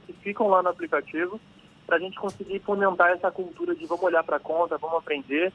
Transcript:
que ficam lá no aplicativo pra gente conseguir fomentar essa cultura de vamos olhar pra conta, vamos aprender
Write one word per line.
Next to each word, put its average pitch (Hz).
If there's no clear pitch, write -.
que -
ficam 202
lá 185
no 180
aplicativo 175
pra 170
gente 185
conseguir 196
fomentar 190
essa 180
cultura 175
de 160
vamos 170
olhar 165
pra 151
conta, 165
vamos 165
aprender 151